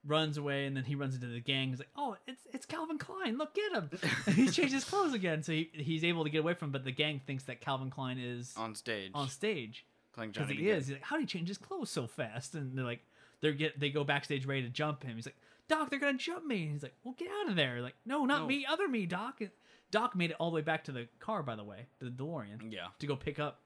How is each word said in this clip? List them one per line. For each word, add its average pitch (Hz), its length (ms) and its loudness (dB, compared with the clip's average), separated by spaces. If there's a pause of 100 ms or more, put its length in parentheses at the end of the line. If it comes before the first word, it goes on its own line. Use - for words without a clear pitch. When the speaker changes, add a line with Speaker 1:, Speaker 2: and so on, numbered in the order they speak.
Speaker 1:
runs 151 320 4
away, 139 300 0
and 135 100 -2
then 127 80 0
he 143 120 0
runs 135 180 0
into 123 140 -4
the 120 120 -4
gang. 135 280 2
He's 127 100 -2
like, - 180 -10
"Oh, 262 200 -2 (100)
it's, 254 160 -12 (100)
it's 262 140 -8
Calvin 311 320 -2
Klein. 349 400 -2
Look, 302 160 -2
get 415 180 0
him." 175 180 0 (200)
<laughs> - 160 0
And 185 80 6
he 247 140 8
changes 277 360 4
clothes 359 300 4
again, 170 280 2
so 165 100 -2
he, 160 200 2
he's 156 300 0
able 170 220 4
to 147 60 2
get 156 100 4
away 170 140 4
from 160 140 -2
him, 135 40 -2
but 131 120 -2
the 135 80 -2
gang 147 320 2
thinks 135 200 -6
that 123 160 -8
Calvin 135 300 -2
Klein 131 280 -4
is 123 380 -6
Speaker 2:
On 110 180 -2
stage. 101 400 -4
Speaker 1:
on 143 140 0
stage. 135 580 -2 (260)
Speaker 2:
Playing 110 200 -6
Speaker 1:
'Cause 147 140 -2
Speaker 2:
Johnny 139 80 0
Speaker 1:
he 139 80 -2
Speaker 2:
B. - 40 0
Good. 208 120 6
Speaker 1:
is. 135 100 -2
He's 139 80 -4
like, 135 80 -14
"How 294 120 -2
did 320 60 2
he 202 40 0 (120)
change 170 100 -2
his 196 100 -4
clothes 349 320 -6
so 123 160 -2
fast?" 117 480 -6
And 135 220 -4
they're 131 80 0
like, 123 160 -4 (400)
they're 151 120 6
get, 147 260 0
they 143 120 2
go 147 140 2
backstage 143 420 2
ready 135 160 2
to 120 60 -2
jump 147 360 -2
him. 117 120 -6
He's 113 100 -8
like, - 100 -12 (320)
"Doc, 311 220 4
they're 277 100 0
gonna 277 180 2
jump 339 260 -4
me." 214 200 0
And 151 80 -2
he's 147 100 -4
like, 131 120 -12 (100)
"Well, 254 120 -8
get 359 120 -6 (140)
out 349 80 0
of 185 60 2
there." 127 240 2
Like, 127 140 -6 (100)
"No, 277 200 2
not 285 180 4
Speaker 2:
No. - 40 -2
Speaker 1:
me, 269 200 0
other 330 220 2
me, 220 180 2
Doc." 196 340 -4
And 202 100 -4 (420)
Doc 220 240 2
made 170 140 4
it 156 100 -4
all 170 100 4
the 165 60 0
way 156 60 2
back 156 220 2
to 143 80 -6
the 120 140 -6 (140)
car, 202 240 -2
by 120 100 -2
the 107 100 -8
way, 104 220 -12 (140)
the 127 100 -6
DeLorean. 123 640 -6
Speaker 2:
Yeah. 90 160 -6 (100)
Speaker 1:
To 143 80 -4
go 143 80 2
pick 139 240 -2
up 147 280 -4